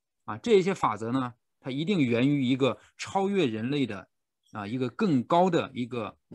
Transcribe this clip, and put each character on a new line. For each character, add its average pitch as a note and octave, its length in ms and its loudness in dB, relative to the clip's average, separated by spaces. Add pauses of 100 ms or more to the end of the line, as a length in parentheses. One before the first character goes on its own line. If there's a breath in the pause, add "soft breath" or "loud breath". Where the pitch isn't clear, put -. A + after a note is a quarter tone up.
(260)
啊， A2 100 -8
这 G3+ 240 4
些 F#3 140 0
法 A2 240 -2
则 A2+ 140 -4
呢， B2+ 200 -2 (280)
它 C#3 100 -8
一 C3+ 120 -4
定 F#3 160 0
源 B2 300 2
于 C#3+ 160 2
一 B2+ 140 2
个 B2 200 0 (200 soft breath)
超 G3 320 -2
越 F#3+ 160 2
人 A2 240 -4
类 C#3+ 160 0
的， G2 200 -12 (460)
啊， G#2 140 -8
一 A2 100 -6
个 B2+ 140 -2
更 D3 340 0
高 F3 240 4
的 D#3 240 0
一 B2 140 -6
个 A2+ 320 -8 (160)